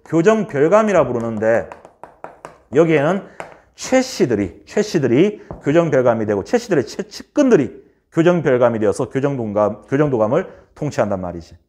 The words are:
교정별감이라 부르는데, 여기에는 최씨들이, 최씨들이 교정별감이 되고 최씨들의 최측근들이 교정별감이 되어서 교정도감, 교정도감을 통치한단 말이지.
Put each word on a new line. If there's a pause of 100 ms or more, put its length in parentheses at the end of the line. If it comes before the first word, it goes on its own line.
교정별감이라
부르는데, (1040)
여기에는 (520)
최씨들이,
최씨들이 (200)
교정별감이
되고
최씨들의
최측근들이 (300)
교정별감이
되어서
교정도감,
교정도감을 (220)
통치한단
말이지. (120)